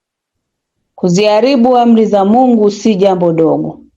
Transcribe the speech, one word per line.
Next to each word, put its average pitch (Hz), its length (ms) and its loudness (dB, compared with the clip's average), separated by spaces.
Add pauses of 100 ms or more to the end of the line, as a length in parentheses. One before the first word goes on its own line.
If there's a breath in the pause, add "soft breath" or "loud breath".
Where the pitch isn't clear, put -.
(960)
Kuziharibu 214 840 0
amri 233 280 2
za 196 200 0
Mungu 226 460 2
si 214 240 -2
jambo 180 380 0
dogo. 156 480 -4 (160)